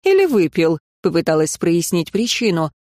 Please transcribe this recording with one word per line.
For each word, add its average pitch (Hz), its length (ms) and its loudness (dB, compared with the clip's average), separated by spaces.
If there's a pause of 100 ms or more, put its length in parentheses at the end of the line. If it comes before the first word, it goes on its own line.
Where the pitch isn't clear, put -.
Или 381 240 2
выпил?» — 165 520 0 (240)
попыталась 156 540 0
прояснить 170 560 -2
причину. 196 580 -2 (100)